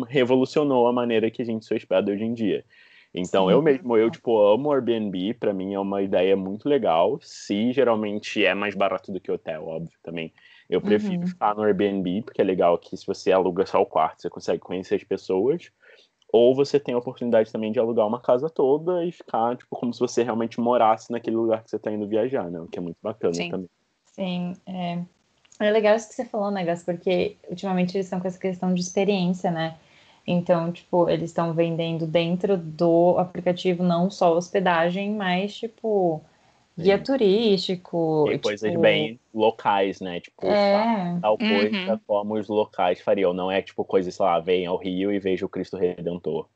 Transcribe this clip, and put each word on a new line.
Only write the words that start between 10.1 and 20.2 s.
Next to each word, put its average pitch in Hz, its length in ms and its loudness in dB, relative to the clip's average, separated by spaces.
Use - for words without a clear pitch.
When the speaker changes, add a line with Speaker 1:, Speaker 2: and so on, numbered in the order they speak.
Speaker 1:
Eu 185 100 0
prefiro 202 400 0
Speaker 2:
Uhum. 175 80 -4
Speaker 1:
ficar 110 280 -2
no 107 80 -2
Airbnb, 98 580 0
porque - 200 -4
é 107 40 0
legal 90 320 2
que - 180 -16
se - 100 -18
você - 280 -4
aluga 92 320 2
só 92 160 2
o 98 40 2
quarto, - 360 -2
você - 80 -8
consegue - 300 -4
conhecer 92 360 -4
as 95 80 -4
pessoas, 101 680 -2
ou 120 240 6
você 139 240 2
tem 135 160 -2
a - 20 0
oportunidade 120 540 0
também 110 220 -4
de 123 60 0
alugar 113 280 2
uma 117 140 -4
casa 131 280 2
toda 160 540 0
e 175 80 -4
ficar, 117 460 -4
tipo, - 180 -16
como 120 180 -4
se - 60 -16
você 123 240 0